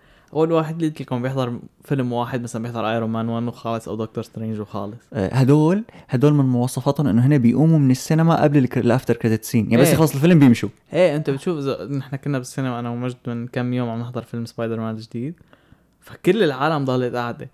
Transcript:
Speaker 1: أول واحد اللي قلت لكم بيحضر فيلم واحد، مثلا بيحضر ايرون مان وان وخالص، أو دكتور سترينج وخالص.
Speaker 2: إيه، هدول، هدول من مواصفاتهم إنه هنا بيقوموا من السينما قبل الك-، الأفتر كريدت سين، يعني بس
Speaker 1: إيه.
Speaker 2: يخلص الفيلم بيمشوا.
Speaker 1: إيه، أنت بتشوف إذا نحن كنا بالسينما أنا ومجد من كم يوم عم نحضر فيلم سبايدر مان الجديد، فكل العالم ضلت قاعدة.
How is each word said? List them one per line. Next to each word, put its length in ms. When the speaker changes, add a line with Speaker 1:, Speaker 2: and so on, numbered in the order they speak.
Speaker 1:
أول 180
واحد 240
اللي 120
قلت 140
لكم 200
بيحضر 380
فيلم 300
واحد، 300
مثلا 200
بيحضر 260
ايرون 200
مان 200
وان 180
وخالص، 400
أو 80
دكتور 280
سترينج 360
وخالص. 380
Speaker 2:
إيه، 180
هدول، 500
هدول 240
من 120
مواصفاتهم 600
إنه 180
هنا 120
بيقوموا 420
من 120
السينما 520
قبل 140
الك-، 200
الأفتر 360
كريدت 300
سين، 220
يعني 160
بس 60
Speaker 1:
إيه. 60
Speaker 2:
يخلص 200
الفيلم 260
بيمشوا. 300
Speaker 1:
إيه، 220
أنت 140
بتشوف 280
إذا 280
نحن 300
كنا 220
بالسينما 420
أنا 100
ومجد 280
من 200
كم 260
يوم 160
عم 100
نحضر 220
فيلم 240
سبايدر 340
مان 160
الجديد، 400
فكل 440
العالم 420
ضلت 300
قاعدة. 380